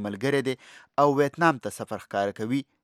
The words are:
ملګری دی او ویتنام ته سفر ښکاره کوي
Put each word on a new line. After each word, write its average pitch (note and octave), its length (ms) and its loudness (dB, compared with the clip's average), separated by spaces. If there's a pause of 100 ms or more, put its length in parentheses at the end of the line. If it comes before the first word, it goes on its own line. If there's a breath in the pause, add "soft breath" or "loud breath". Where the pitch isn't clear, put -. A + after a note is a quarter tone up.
ملګری B2+ 440 -2
دی B2+ 40 -4 (500 loud breath)
او D3 40 6 (140)
ویتنام D3 440 2
ته G2+ 120 -8
سفر G#2 260 -8
ښکاره G2+ 380 -2
کوي B2 180 -2 (240)